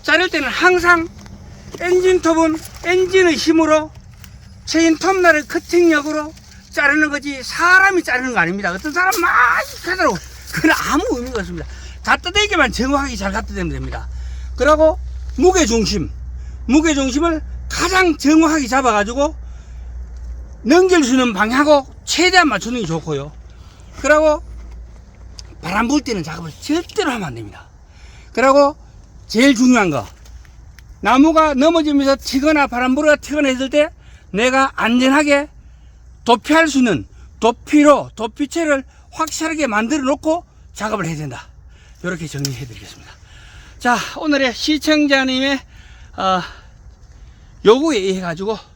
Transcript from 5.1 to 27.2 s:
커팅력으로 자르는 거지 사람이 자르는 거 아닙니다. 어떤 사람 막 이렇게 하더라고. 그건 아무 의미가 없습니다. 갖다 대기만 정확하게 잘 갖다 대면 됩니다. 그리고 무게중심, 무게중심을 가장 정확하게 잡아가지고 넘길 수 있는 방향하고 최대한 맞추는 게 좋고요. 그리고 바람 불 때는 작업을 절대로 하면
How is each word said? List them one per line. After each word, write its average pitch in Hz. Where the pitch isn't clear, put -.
커팅력으로 311
자르는 302
거지 277
사람이 370
자르는 254
거 208
아닙니다. 180
어떤 285
사람 370
막 359
이렇게 -
하더라고. 311
그건 311
아무 285
의미가 247
없습니다. 170
갖다 277
대기만 381
정확하게 262
잘 196
갖다 208
대면 185
됩니다. 131
그리고 208
무게중심, 226
무게중심을 294
가장 359
정확하게 311
잡아가지고 247
넘길 359
수 233
있는 254
방향하고 269
최대한 359
맞추는 233
게 196
좋고요. 151
그리고 302
바람 208
불 294
때는 220
작업을 160
절대로 339
하면 208